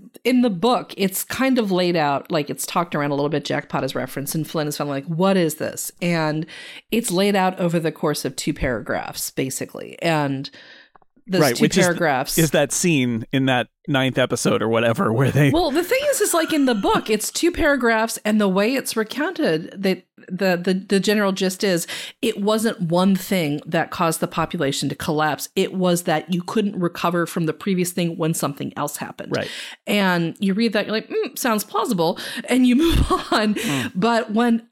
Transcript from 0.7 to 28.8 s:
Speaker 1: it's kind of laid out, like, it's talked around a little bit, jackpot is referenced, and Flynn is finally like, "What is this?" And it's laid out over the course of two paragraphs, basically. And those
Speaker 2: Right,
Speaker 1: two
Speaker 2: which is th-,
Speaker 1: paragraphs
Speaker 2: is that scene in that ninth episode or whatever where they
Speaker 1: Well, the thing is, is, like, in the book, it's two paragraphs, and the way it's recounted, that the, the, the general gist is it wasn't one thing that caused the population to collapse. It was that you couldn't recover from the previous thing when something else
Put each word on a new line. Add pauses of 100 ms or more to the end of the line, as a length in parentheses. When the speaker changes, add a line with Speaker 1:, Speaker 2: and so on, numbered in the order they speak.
Speaker 1:
it's
kind
of
laid
out,
like,
it's
talked
around
a
little
bit,
jackpot
is
referenced,
and
Flynn
is
finally
like,
"What
is
this?"
And (440)
it's
laid
out
over
the
course
of
two
paragraphs,
basically.
And (800)
those
Speaker 2:
Right,
Speaker 1:
two
Speaker 2:
which
is
th-,
Speaker 1:
paragraphs
Speaker 2:
is
that
scene
in
that (180)
ninth
episode
or
whatever
where
they
Speaker 1:
Well,
the
thing
is,
is,
like,
in
the
book,
it's
two
paragraphs,
and
the
way
it's
recounted, (100)
that (240)
the,
the,
the
general
gist
is (340)
it
wasn't
one
thing
that
caused
the
population
to
collapse.
It
was
that
you
couldn't
recover
from
the
previous
thing
when
something
else